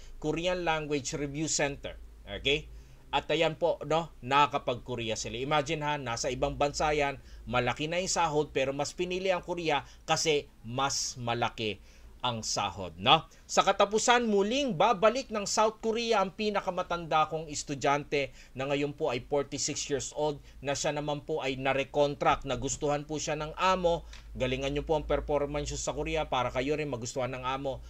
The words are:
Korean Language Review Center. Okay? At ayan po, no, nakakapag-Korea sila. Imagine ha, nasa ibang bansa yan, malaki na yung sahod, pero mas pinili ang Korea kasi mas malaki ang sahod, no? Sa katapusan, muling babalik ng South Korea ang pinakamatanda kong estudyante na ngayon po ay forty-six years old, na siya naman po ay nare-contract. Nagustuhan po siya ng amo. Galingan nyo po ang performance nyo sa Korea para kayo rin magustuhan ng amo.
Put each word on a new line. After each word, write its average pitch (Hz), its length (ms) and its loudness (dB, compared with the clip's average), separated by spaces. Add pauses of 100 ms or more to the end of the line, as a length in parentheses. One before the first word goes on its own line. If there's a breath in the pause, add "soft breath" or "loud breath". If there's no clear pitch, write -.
(220 loud breath)
Korean 170 400 0
Language 156 560 -2
Review 147 320 -4
Center. 139 480 -2 (320)
Okay? 139 400 -2 (400 soft breath)
At 143 240 0
ayan 160 240 2
po, 165 320 2
no, 160 320 0
nakakapag-Korea 123 960 2
sila. 117 240 -6
Imagine 151 400 0
ha, 147 160 -2
nasa 123 320 -4
ibang 131 320 -2
bansa 151 320 2
yan, 139 240 0 (320 loud breath)
malaki 123 400 0
na 175 80 -2
yung 185 240 -2
sahod, 151 320 2
pero 135 160 2
mas 139 240 -2
pinili 180 400 0
ang 175 80 -2
Korea 160 400 0 (240 loud breath)
kasi 156 400 2 (160)
mas 131 560 -2
malaki 117 640 -2 (400 soft breath)
ang 117 240 -2
sahod, 92 560 -4
no? 147 240 6 (240 loud breath)
Sa - 160 4
katapusan, 214 640 4
muling 214 480 2
babalik 220 560 4
ng 214 160 -2
South 220 320 2
Korea 226 400 2
ang 190 160 -2
pinakamatanda 175 960 0
kong 160 160 -6
estudyante 143 800 0 (240 loud breath)
na 135 160 -4
ngayon 143 240 0
po 151 160 -2
ay 127 160 -2
forty-six 143 640 -2
years 135 240 -2
old, 151 240 -2 (240 loud breath)
na 139 160 -2
siya 151 160 0
naman 147 320 -4
po 156 160 -4
ay 135 160 -2
nare-contract. 139 880 2
Nagustuhan 143 640 -2
po 151 80 -4
siya 156 240 -4
ng 151 160 -8
amo. 175 480 4 (320 loud breath)
Galingan 131 320 0
nyo 143 160 -2
po 151 160 2
ang - 80 -4
performance 147 640 0
nyo 139 80 -6
sa 135 160 -2
Korea 156 320 -2
para 123 240 0
kayo 135 240 0
rin 147 160 -2
magustuhan 123 400 -4
ng 127 80 -8
amo. 131 480 -4